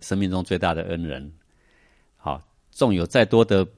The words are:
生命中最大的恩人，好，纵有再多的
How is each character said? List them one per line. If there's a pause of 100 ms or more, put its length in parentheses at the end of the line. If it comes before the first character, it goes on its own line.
生
命
中
最
大
的
恩
人， (840)
好， (280)
纵
有
再
多
的 (120)